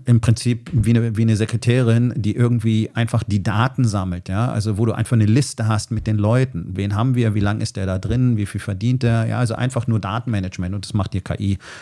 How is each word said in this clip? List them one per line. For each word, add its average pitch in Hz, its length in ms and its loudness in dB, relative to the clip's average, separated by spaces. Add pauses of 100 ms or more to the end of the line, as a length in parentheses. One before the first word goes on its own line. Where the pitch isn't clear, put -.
im 117 140 6
Prinzip 117 520 0
wie 113 180 2
eine, 113 260 2
wie 113 60 2
eine 113 140 4
Sekretärin, 117 800 2
die 104 180 0
irgendwie 113 600 2
einfach 117 280 0
die 101 220 0
Daten 113 400 0
sammelt, 92 440 -2
ja, 107 220 -2
also 101 260 -2
wo 113 100 0
du 110 60 0
einfach - 200 -2
eine 110 140 4
Liste 110 420 2
hast 110 240 -2
mit 107 160 -4
den 107 100 0
Leuten. 117 540 0
Wen 98 240 -2
haben 123 180 2
wir? 110 220 2
Wie 104 40 0
lang 104 200 0
ist 110 160 -6
der 98 100 -4
da 95 140 -2
drin? 120 360 0
Wie 104 100 -2
viel - 140 -6
verdient 120 440 -2
der? 117 220 2
Ja, 110 120 -2
also 113 160 0
einfach 123 320 -2
nur 110 140 0
Datenmanagement 95 760 -4
und 98 100 -8
das - 100 -10
macht 98 200 -2
dir 92 60 -2
K - 180 -6
I 98 200 0 (240)